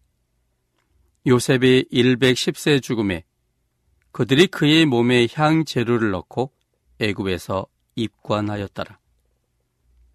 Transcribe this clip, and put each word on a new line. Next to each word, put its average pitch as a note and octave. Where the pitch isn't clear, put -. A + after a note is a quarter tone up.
"요셉이 B2+
일백십 B2+
세 C#3+
죽음에 G2+
그들이 C3
그의 D#3
몸에 A#2+
향 D#3
재료를 A2+
넣고 G2
애굽에서 G2
입관하였더라." G#2